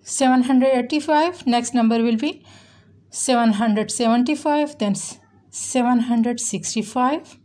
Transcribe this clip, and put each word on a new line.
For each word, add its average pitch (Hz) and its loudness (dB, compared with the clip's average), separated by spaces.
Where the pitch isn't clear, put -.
seven 254 2
hundred 262 4
eighty-five, 302 0
next 240 0
number 233 2
will 226 2
be 294 -6
seven 233 0
hundred 214 0
seventy-five, 294 0
then 202 -2
s-, - -8
seven 247 0
hundred 240 0
sixty-five 247 -4